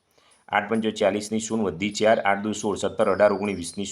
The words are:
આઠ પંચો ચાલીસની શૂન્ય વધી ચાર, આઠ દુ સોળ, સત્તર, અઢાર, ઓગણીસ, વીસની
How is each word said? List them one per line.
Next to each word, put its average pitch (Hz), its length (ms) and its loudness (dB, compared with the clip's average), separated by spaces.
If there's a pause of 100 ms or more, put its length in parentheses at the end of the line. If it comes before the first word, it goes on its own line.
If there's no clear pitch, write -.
(500)
આઠ 202 200 2
પંચો 220 220 0
ચાલીસની 196 540 0
શૂન્ય 110 240 -2
વધી 95 300 -4
ચાર, 110 180 6 (120)
આઠ 98 140 0
દુ 107 100 -2
સોળ, 101 280 -4
સત્તર, 104 320 0
અઢાર, 104 240 6
ઓગણીસ, 98 200 -2
વીસની 87 340 -8